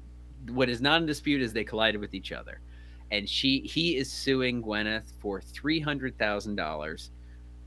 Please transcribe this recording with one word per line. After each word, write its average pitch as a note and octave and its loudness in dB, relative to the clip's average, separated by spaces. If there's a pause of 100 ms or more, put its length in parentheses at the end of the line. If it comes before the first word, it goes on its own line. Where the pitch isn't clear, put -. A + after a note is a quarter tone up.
(500)
What B2 4
is A#2+ 0
not D3+ 6
in E3 2
dispute D3 2
is A2+ 2
they A2 0
collided G#2+ 4
with G2 -6
each - -6
other. - -10 (520)
And G2+ 0
she, C3+ 4
he E3 2
is C3 0
suing B2+ 2
Gwyneth G#2+ 0
for G2 -2
three D#3 -2
hundred C#3 -2
thousand G#2 2
dollars D#2 -4 (560)